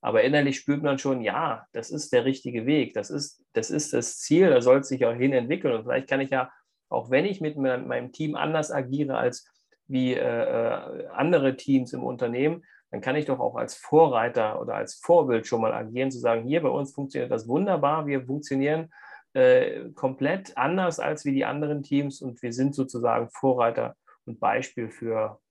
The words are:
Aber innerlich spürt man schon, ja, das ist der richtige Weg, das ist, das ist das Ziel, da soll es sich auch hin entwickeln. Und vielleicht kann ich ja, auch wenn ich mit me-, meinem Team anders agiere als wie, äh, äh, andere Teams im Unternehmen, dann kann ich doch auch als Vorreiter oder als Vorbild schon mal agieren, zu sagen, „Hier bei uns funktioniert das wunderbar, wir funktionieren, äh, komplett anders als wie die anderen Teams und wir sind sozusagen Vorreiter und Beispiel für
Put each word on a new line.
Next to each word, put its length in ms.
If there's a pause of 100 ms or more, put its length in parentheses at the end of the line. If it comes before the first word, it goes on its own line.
Aber 220
innerlich 360
spürt 240
man 160
schon, 220
ja, 500
das 180
ist 220
der 140
richtige 400
Weg, 280
das 160
ist, 320 (120)
das 180
ist 220
das 260
Ziel, 300
da 120
soll 180
es 100
sich 160
auch 100
hin 180
entwickeln. 400
Und 120
vielleicht 240
kann 100
ich 120
ja, 200 (380)
auch 200
wenn 160
ich 160
mit 160
me-, 200
meinem 340
Team 240
anders 360
agiere 460
als 300 (400)
wie, 260
äh, 60
äh, 880
andere 500
Teams 360
im 100
Unternehmen, 600 (280)
dann 100
kann 140
ich 100
doch 140
auch 160
als 200
Vorreiter 840
oder 140
als 200
Vorbild 520
schon 140
mal 120
agieren, 380
zu 80
sagen, 240
„Hier 180
bei 80
uns 240
funktioniert 380
das 160
wunderbar, 580
wir 200
funktionieren, 680 (400)
äh, 640
komplett 640
anders 420
als 260
wie 80
die 120
anderen 380
Teams 380
und 220
wir 100
sind 220
sozusagen 540
Vorreiter 680 (300)
und 140
Beispiel 500
für 500 (100)